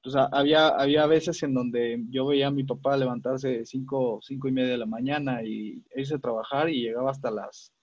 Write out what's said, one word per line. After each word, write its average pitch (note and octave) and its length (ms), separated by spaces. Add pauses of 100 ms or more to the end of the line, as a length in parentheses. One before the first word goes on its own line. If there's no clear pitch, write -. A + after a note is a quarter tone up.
Pues, C3 140
ha-, C#3 160
había, D3+ 360
había D3 380
veces D#3+ 380
en C#3 100
donde A#2+ 540
yo C3 180
veía C#3 220
a - 20
mi C#3 140
papá C#3 320
levantarse B2+ 680
cinco, C3 540
cinco C3+ 280
y C3 40
media B2+ 200
de B2 60
la A2+ 80
mañana B2+ 580
y G#2+ 400 (100)
irse C#3 220
a - 20
trabajar C3 520
y C3 120
llegaba A#2+ 300
hasta C#3 180
las - 420 (100)